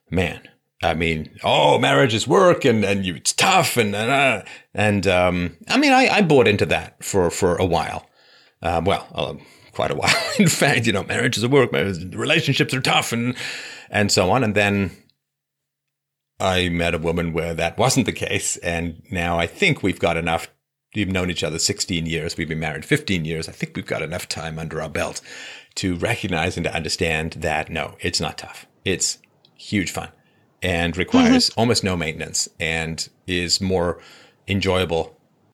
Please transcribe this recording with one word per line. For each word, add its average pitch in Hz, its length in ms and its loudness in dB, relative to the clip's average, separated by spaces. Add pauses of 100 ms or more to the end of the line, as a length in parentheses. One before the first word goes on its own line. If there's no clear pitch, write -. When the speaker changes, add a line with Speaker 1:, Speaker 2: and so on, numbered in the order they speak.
Speaker 1:
man, 82 320 -2 (420)
I 85 120 2
mean, 80 340 -2 (140)
oh, 143 340 4
marriage 135 360 2
is 107 140 -2
work 175 380 6
and, 113 180 4
and 98 220 0
you, 90 100 -2
it's - 180 -4
tough. 185 440 2
And, 143 180 2
and, - 160 0
uh, - 320 2 (300)
and, 101 340 2
um, 90 480 2 (140)
I 220 80 4
mean, 277 160 6
I, 254 160 6
I 202 140 4
bought 135 240 6
into 101 200 4
that 85 360 -4
for, 90 260 2
for 90 280 2
a 95 80 2
while. 82 400 -2 (560)
Uh, 85 220 0
well, 82 300 0
uh, 76 200 -4 (400)
quite - 180 -2
a 69 40 -2
while. - 180 0 (120)
<laughs> - 140 -4
In 190 80 6
fact, 120 400 2
you 101 60 2
know, 95 100 -2
marriage 120 340 -2
is 101 60 0
a 120 60 0
work, 135 220 4
marriage, 90 440 -2
relationships 127 580 0
are 131 80 -2
tough 156 320 0
and, 120 220 -2 (540)
and 104 220 2
so 92 200 4
on. 120 120 4
And 107 120 0
then 101 360 2 (1500)
I 92 300 2
met 85 260 0
a - 40 -2
woman 85 340 -2
where 82 200 -4
that 82 240 -2
wasn't 123 300 2
the 92 40 -2
case. - 460 -4
And 85 440 -4 (100)
now 85 260 -2
I 85 100 0
think - 360 -2
we've 92 160 0
got 85 180 0
enough, 82 320 -2 (460)
we've 101 160 -2
known 92 180 -2
each 85 140 -4
other 80 160 -4
sixteen 85 460 -2
years. 80 300 -4
We've 80 140 -4
been 78 100 -4
married 76 260 -8
fifteen 92 400 -2
years. 80 220 -6
I - 40 -14
think - 240 -10
we've 95 100 -8
got - 160 -6
enough 80 260 -8
time 80 300 -10
under 78 240 -8
our 78 80 -8
belt 80 320 -6 (540)
to 92 200 -2
recognize 90 640 -2
and 85 80 -4
to - 100 -4
understand 80 580 -2
that, 78 360 -4
no, 80 320 -6
it's - 180 -2
not 80 180 -4
tough. - 280 -18 (180)
It's - 360 -2 (360)
huge - 360 -4
fun 85 180 -10 (520)
and 85 360 -2
requires 247 520 4
Speaker 2:
Mm-hmm. - 100 -4
Speaker 1:
almost 117 240 2
no 92 120 0
maintenance 78 540 -6 (100)
and 82 480 -4 (180)
is 87 360 -2
more 90 380 0 (500)
enjoyable 92 680 0 (360)